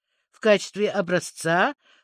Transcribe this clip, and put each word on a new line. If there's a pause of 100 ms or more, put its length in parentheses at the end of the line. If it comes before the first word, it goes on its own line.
(300)
В
качестве
образца (300)